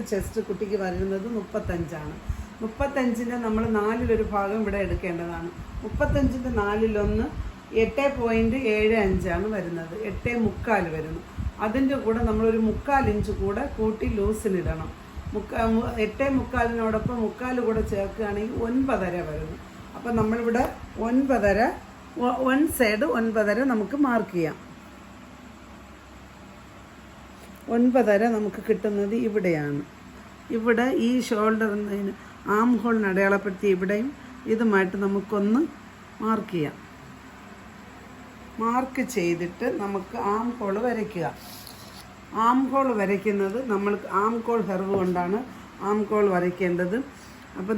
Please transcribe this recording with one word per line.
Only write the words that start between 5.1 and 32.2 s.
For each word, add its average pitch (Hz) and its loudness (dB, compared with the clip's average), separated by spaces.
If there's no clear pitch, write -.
മുപ്പത്തഞ്ചിൻ്റെ 254 2
നാലിലൊന്ന് 214 2
എട്ട് 277 2
പോയിന്റ് 226 2
ഏഴ് 214 4
അഞ്ചാണ് 185 2
വരുന്നത്. 170 -6
എട്ടേ 202 -4
മുക്കാൽ 196 0
വരുന്നു. 160 -6
അതിൻ്റെ 269 2
കൂടെ 226 2
നമ്മളൊരു 220 4
മുക്കാൽ 269 2
ഇഞ്ച് 208 0
കൂടെ 202 0
കൂട്ടി 220 0
ലൂസിനിടണം. 185 0
മുക്കാ-, 226 0
മു-, 226 2
എട്ടേ 240 0
മുക്കാലിനോടൊപ്പം 233 0
മുക്കാൽ 254 -4
കൂടെ 220 2
ചേർക്കുകയാണെങ്കിൽ 208 -2
ഒൻപതര 233 0
വരുന്നു. 156 -8
അപ്പം 240 -4
നമ്മളിവിടെ 226 2
ഒൻപതര, 233 4
ഒ-, 247 2
വൺ 262 4
സൈഡ് 220 4
ഒൻപതര 220 2
നമുക്ക് 208 0
മാർക്ക് 220 0
ചെയ്യാം. 160 0
ഒൻപതര 233 6
നമുക്ക് 208 -2
കിട്ടുന്നത് 208 0
ഇവിടെയാണ്. 156 0
ഇവിടെ 233 4
ഈ - 4
ഷോൾഡർ 220 2
എന്നതിന് 202 -2